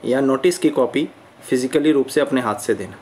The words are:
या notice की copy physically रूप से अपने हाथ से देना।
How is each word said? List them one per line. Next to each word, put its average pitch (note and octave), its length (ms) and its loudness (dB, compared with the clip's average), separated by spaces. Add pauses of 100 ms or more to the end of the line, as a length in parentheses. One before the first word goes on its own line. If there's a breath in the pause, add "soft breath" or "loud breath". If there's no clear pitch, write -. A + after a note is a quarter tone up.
या B2 200 0
notice C3+ 360 2
की D3+ 140 2
copy C#3+ 360 0 (340)
physically C3+ 500 0
रूप C#3 160 2
से - 140 0
अपने C3+ 200 0
हाथ G#2+ 160 -2
से - 160 -2
देना। F#2+ 280 -8